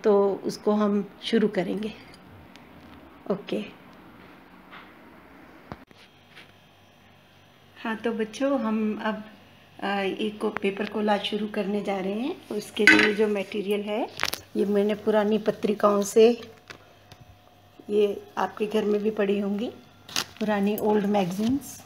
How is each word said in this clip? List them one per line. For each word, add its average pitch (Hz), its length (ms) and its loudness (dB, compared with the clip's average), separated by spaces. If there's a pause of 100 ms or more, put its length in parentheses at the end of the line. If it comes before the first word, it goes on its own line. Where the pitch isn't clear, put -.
तो 202 400 4
उसको 208 280 -2
हम 208 320 2 (200)
शुरू 220 260 2
करेंगे। 202 420 -4 (1400)
ओके, 196 320 -4 (4000)
हाँ, 220 200 -6
तो 226 160 -2
बच्चों, 240 480 0
हम 220 440 0
अब, 214 180 -2 (600)
अ, 196 60 -2
एक 202 520 -2
को, 214 120 0
पेपर 202 360 -2
कोलाज 208 340 0
शुरू 208 260 -4
करने 208 340 -4
जा 196 160 -4
रहे 190 160 -4
हैं। 262 220 -4 (120)
तो 226 80 -8
इसके - 300 -2
लिए 214 280 8
जो 214 160 2
material 202 520 -2
है, 214 240 -2 (500)
ये 208 100 2
मैंने 208 300 2
पुरानी 214 440 2
पत्रिकाओं 208 640 2
से, 220 240 8 (1600)
ये 208 340 2 (160)
आपके - 280 -2
घर 214 180 0
में 208 180 2
भी 214 100 2
पड़ी 202 280 0
होंगी, 208 300 -2 (680)
पुरानी 208 400 0
old 208 300 2
magazines। 208 760 -2